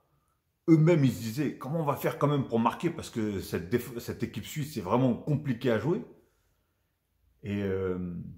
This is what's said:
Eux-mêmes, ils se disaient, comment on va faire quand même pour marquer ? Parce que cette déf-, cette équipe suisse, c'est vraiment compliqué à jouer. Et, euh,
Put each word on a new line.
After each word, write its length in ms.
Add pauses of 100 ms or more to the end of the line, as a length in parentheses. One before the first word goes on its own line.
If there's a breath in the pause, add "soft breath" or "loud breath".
(680)
Eux-mêmes, 360
ils 80
se 80
disaient, 380
comment 240
on 20
va 100
faire 240
quand 80
même 220
pour 100
marquer ? 320
Parce 180
que 300
cette 320
déf-, 300
cette 240
équipe 200
suisse, 300
c'est 60
vraiment 340
compliqué 560
à 80
jouer. 260 (1400)
Et, 180
euh, 540 (220)